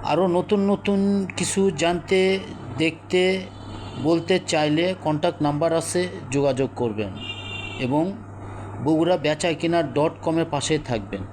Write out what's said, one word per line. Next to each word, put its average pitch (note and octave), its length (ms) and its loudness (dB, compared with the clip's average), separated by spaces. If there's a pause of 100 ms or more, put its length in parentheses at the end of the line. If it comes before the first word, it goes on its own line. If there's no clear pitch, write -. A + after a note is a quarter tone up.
আরও E3 240 2
নতুন G3 420 2
নতুন G3 580 2 (100)
কিছু G3 340 2
জানতে, F3+ 680 2 (380)
দেখতে, F#3 640 2 (600)
বলতে E3+ 440 4
চাইলে D#3+ 540 2
কন্ট্যাক্ট D#3 400 0
নাম্বার D3+ 320 2
আছে, F3+ 360 0 (220)
যোগাযোগ C3+ 440 2
করবেন G#2+ 340 -2 (720)
এবং D3 320 0 (720)
বগুড়া D#3+ 340 4
বেচা D3+ 360 0
কিনা E3+ 300 0
ডট D3 280 0 (100)
কমের E3 300 0
পাশে D3 280 0
থাকবেন। G#2 420 -4 (120)